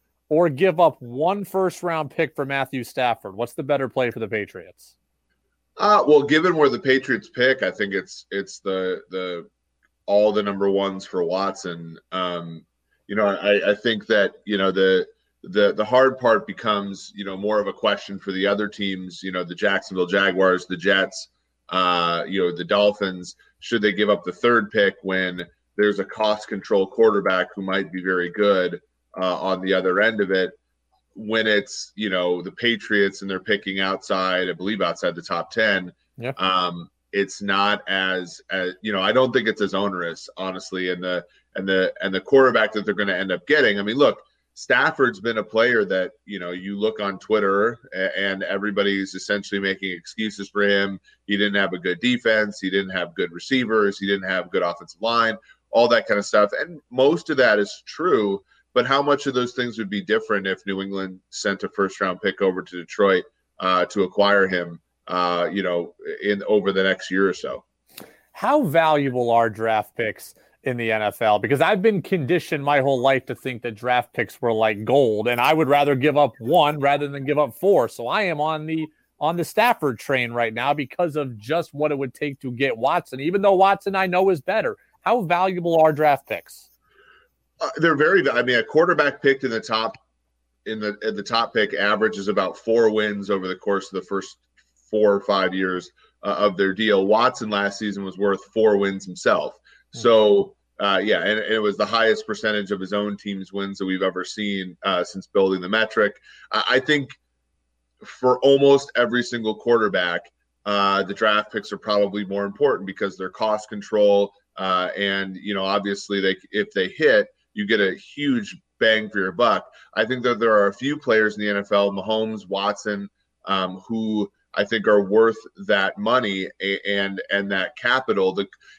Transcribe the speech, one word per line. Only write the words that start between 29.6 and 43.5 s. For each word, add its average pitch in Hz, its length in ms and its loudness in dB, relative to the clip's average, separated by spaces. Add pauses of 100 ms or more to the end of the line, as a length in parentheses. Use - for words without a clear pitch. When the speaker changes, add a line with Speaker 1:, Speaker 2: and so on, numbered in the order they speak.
Speaker 2:
the 92 140 0
other 92 260 2
end 107 220 2
of 92 80 -2
it? 92 220 0 (640)
When 110 280 -2
it's, - 480 -2
you 104 160 -6
know, 90 320 -2
the 90 100 -12
Patriots 101 680 0
and 98 80 -8
they're 92 100 -6
picking 98 400 -4
outside, 92 720 -2
I - 20 -4
believe 95 300 -6
outside 85 320 -2
the 85 80 -12
top 85 280 -6
ten, 98 400 0 (280)
Speaker 1:
Yeah. 123 180 -8
Speaker 2:
um, 92 540 -2 (200)
it's 98 300 -4
not 101 480 -2
as, 92 600 -4
as, 90 320 -4
you 107 100 -6
know, 98 80 -2
I 98 120 2
don't 127 200 4
think 113 160 2
it's 104 140 -2
as 95 100 -2
onerous, 90 640 -4
honestly, 92 540 -6
and 87 120 -6
the, 90 220 -4 (300)
and 95 120 -8
the, 92 360 2
and 95 100 -4
the 95 80 -2
quarterback 117 520 4
that 104 120 -4
they're 104 80 0
gonna 98 220 -2
end 95 180 -4
up 87 140 -4
getting. 123 320 2